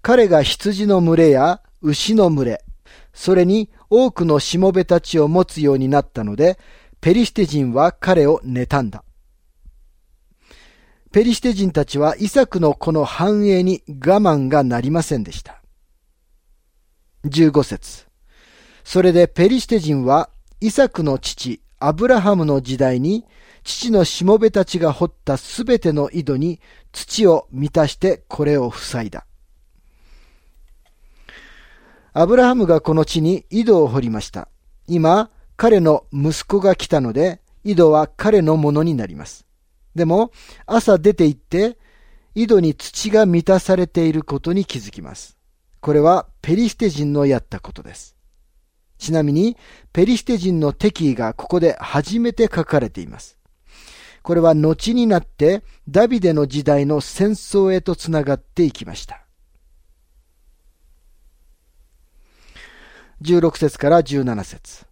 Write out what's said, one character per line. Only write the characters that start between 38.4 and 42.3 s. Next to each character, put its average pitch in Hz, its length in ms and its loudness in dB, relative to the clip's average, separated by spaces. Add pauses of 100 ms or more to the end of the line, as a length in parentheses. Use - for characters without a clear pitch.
の 156 140 2
も 147 160 0
の 151 100 0
に 170 120 -2
な 110 120 -6
り 87 80 -16
ま 71 120 -16
す。 - 200 -20 (480)
で 165 100 -2
も、 196 280 0 (340)
朝 220 320 2
出 202 160 2
て 170 120 2
行 147 100 0
っ - 40 -20
て、 208 380 -4 (560)